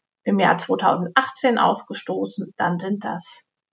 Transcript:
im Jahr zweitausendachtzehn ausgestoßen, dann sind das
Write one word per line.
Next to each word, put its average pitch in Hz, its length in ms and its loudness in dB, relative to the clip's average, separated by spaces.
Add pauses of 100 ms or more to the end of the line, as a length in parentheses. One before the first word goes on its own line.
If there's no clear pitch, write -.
(240)
im 196 160 2
Jahr 175 180 4
zweitausendachtzehn 185 1040 0
ausgestoßen, 190 960 -2
dann 175 220 0
sind 202 240 -4
das - 400 -8 (300)